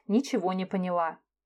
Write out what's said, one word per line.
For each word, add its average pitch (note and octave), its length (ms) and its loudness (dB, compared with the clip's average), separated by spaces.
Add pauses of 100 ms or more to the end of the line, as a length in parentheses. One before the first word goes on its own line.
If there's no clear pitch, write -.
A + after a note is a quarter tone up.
ничего G3 440 2
не F#3 120 -2
поняла. F3+ 540 -2 (280)